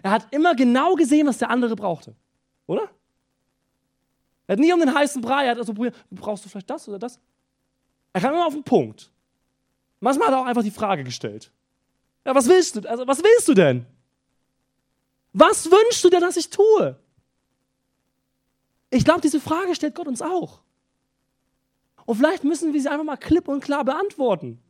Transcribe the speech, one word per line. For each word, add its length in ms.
Er 80
hat 200
immer 220
genau 400
gesehen, 320
was 120
der 120
andere 240
brauchte. 400
Oder? 200
Er 60
hat 80
nie 120
um 60
den 160
heißen 260
Brei, 240
er 80
hat 60
also 160
probiert, 220
„Brauchst 340
du 40
vielleicht 220
das 180
oder 100
das?“ 220
Er 80
kam 140
immer 120
auf 80
den 100
Punkt. 460
Manchmal 280
hat 60
er 60
auch 60
einfach 160
die 80
Frage 340
gestellt. 480
„Ja, 100
was 140
willst 280
du? 120
Also, 180
was 160
willst 260
du 60
denn? 320
Was 380
wünschst 320
du 80
dir, 100
dass 160
ich 140
tue?“ 480
Ich 140
glaub, 180
diese 180
Frage 360
stellt 180
Gott 140
uns 120
auch. 420
Und 100
vielleicht 260
müssen 300
wir 80
sie 80
einfach 160
mal 120
klipp 300
und 140
klar 240
beantworten. 840